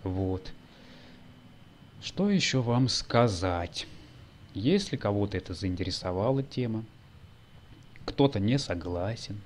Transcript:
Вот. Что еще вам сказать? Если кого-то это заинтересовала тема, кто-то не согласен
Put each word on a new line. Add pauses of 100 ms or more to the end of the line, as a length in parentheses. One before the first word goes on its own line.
Вот. (1500)
Что
еще
вам
сказать? (680)
Если
кого-то
это
заинтересовала
тема, (1200)
кто-то
не
согласен